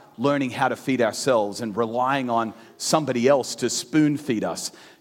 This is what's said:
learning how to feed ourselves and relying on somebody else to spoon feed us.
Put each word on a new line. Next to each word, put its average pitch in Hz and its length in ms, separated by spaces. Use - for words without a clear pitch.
learning 139 320
how 123 180
to 117 80
feed 127 240
ourselves 107 640
and 107 120
relying 123 540
on 113 240
somebody 131 500
else 135 280
to 120 160
spoon 151 480
feed 107 260
us. - 280